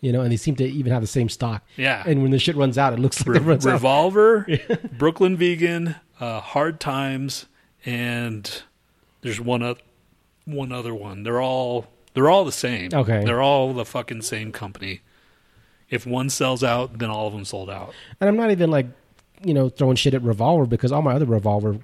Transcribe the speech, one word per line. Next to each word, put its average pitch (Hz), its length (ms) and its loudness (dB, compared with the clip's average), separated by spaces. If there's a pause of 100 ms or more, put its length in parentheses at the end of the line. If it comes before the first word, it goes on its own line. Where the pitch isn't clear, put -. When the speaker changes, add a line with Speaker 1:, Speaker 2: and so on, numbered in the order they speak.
Speaker 1:
you 127 120 0
know, 123 80 2
and 120 100 0
they 117 60 2
seem 143 200 -2
to 131 80 0
even 131 280 -2
have 123 100 2
the 107 60 -2
same 120 200 0
stock. 113 360 -6 (120)
Speaker 2:
Yeah. 131 300 0
Speaker 1:
And 143 160 2
when 135 80 2
the 135 80 4
shit 151 160 0
runs 135 240 0
out, 135 140 4
it 117 80 -2
looks 131 200 0
like - 80 -2
Speaker 2:
Re-, 120 100 4
Speaker 1:
it - 40 4
runs 151 240 2
out. 131 60 4
Speaker 2:
Revolver, 190 760 4
Speaker 1:
<laughs> - 20 -6
Yeah. 175 280 0 (200)
Speaker 2:
Brooklyn 165 400 2
Vegan, 170 600 0 (240)
uh, 117 200 -6
Hard 156 380 -2
Times, 135 680 -4 (380)
and 120 800 -6 (600)
there's 113 180 -6
one 120 240 0
oth-, 120 180 -6 (600)
one 139 260 -8
other 120 240 -8
one. 101 300 -12
They're 117 160 -2
all, 127 480 -2 (240)
they're 139 180 4
all 190 140 6
the 135 80 -4
same. 107 420 -6
Speaker 1:
Okay. 110 300 2
Speaker 2:
They're 120 180 0
all 135 320 2
the 117 100 -4
fucking 117 380 -8
same 110 300 -8
company. 95 480 -10 (880)
If 123 160 -4
one 127 240 -2
sells 131 320 -2
out, 120 380 0
then 113 100 -4
all 107 160 -4
of 104 60 -6
them 104 120 -10
sold 95 240 -10
out. 98 240 -12 (280)
Speaker 1:
And 196 80 2
I'm 208 80 4
not 226 160 0
even, 170 180 2
like, 139 160 2 (560)
you 180 100 0
know, 135 160 2
throwing 131 280 2
shit 135 180 2
at 127 80 0
Revolver 120 420 2
because 120 280 0
all 147 100 2
my 139 120 2
other 147 120 2
Revolver 104 580 2